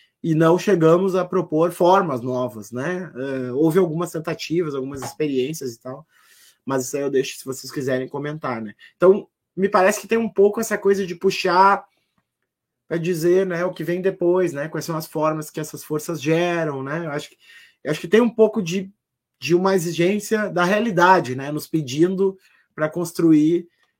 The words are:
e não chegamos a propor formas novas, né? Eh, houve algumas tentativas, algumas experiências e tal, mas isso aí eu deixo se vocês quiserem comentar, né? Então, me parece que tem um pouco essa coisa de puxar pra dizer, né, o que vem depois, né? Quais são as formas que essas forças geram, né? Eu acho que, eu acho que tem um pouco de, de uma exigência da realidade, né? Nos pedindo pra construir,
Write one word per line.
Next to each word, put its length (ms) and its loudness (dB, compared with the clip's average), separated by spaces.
e 120 0
não 220 6
chegamos 580 4
a 100 0
propor 460 0
formas 500 2
novas, 500 -6
né? 440 -8
Eh, 360 -6
houve 280 2
algumas 320 -2
tentativas, 640 -4
algumas 260 -8
experiências 720 -4
e 60 -20
tal, 260 -14
mas 200 -2
isso 120 -8
aí 60 -4
eu 60 -2
deixo 280 -2
se 80 -16
vocês 260 -10
quiserem 360 -4
comentar, 540 -8
né? 120 -12
Então, 320 4
me 140 -2
parece 320 2
que 60 -18
tem 100 0
um 120 -2
pouco 300 2
essa 180 -4
coisa 280 0
de 100 -8
puxar 720 2
pra 100 -4
dizer, 480 2
né, 200 -4
o 80 -4
que 100 -10
vem 180 -4
depois, 520 0
né? 140 -6
Quais 180 -8
são 100 -4
as 120 -6
formas 420 -2
que 100 -10
essas 240 -10
forças 380 -6
geram, 600 0
né? 220 -6
Eu 60 -8
acho 180 -8
que, 80 -20
eu 80 -4
acho 80 -2
que 80 -10
tem 140 6
um 80 2
pouco 320 2
de, 300 -6
de 140 0
uma 220 2
exigência 720 0
da 140 0
realidade, 720 4
né? 160 -8
Nos 160 -6
pedindo 720 0
pra 140 -2
construir, 800 2